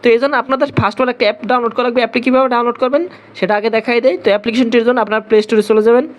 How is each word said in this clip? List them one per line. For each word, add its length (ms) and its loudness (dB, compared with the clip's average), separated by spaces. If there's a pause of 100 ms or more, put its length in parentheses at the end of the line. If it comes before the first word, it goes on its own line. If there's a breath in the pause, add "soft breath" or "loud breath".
তো 120 0
এই 80 2
জন্য 200 -2
আপনাদের 260 -2 (100)
ফার্স্ট 200 -2
অফ 60 0
অল 100 -2
একটা 140 -2
অ্যাপ 100 -4 (120)
ডাউনলোড 260 -2
করা 100 -2
লাগবে। 160 -2
অ্যাপটি 220 -4
কীভাবে 300 2
ডাউনলোড 280 -2
করবেন 200 0 (360 loud breath)
সেটা 200 -2
আগে 180 -2
দেখাই 280 -2
দেয়। 180 2
তো 100 0
অ্যাপ্লিকেশনটির 540 2
জন্য 180 2
আপনার 240 -2
প্লে 160 4
স্টোরে 260 0
চলে 160 4
যাবেন। 180 4 (140)